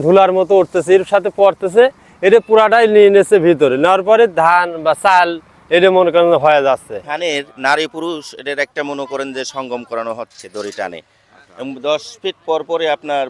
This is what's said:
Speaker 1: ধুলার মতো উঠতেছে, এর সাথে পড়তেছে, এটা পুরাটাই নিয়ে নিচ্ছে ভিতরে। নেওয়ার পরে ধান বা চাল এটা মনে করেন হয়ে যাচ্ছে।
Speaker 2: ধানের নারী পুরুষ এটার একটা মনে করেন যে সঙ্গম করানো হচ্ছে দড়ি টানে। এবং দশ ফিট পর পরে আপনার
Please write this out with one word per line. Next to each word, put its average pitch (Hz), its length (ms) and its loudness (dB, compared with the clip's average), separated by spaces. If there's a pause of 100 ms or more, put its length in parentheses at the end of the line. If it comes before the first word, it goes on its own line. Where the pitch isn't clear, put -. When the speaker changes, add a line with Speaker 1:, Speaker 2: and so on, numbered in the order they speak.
Speaker 1:
ধুলার 185 320 4
মতো 190 240 0
উঠতেছে, 175 360 -2
এর 190 140 -2
সাথে 202 180 0 (100)
পড়তেছে, 196 440 2 (420)
এটা 214 220 4
পুরাটাই 220 380 4 (100)
নিয়ে 208 200 6
নিচ্ছে 202 220 4 (100)
ভিতরে। 139 360 2
নেওয়ার 185 260 2
পরে 220 140 4 (200)
ধান 175 240 2 (180)
বা 156 80 2 (100)
চাল 180 260 2 (460)
এটা 175 120 4 (100)
মনে 180 160 2
করেন 170 140 2 (180)
হয়ে 151 220 2
যাচ্ছে। 120 280 -4 (140)
Speaker 2:
ধানের 151 340 -6 (240)
নারী 147 260 0
পুরুষ 160 300 -10 (160)
এটার 139 260 -8
একটা - 240 -10
মনে 139 220 -10
করেন 135 160 -8 (100)
যে 131 60 -8 (100)
সঙ্গম 123 360 -10
করানো 113 300 -8
হচ্ছে - 260 -18 (100)
দড়ি 101 240 -10
টানে। 87 200 -12 (600)
এবং 131 100 -12 (200)
দশ 147 140 -4 (180)
ফিট 190 160 -10 (100)
পর 160 120 -2 (100)
পরে 165 160 -4 (100)
আপনার 143 340 -6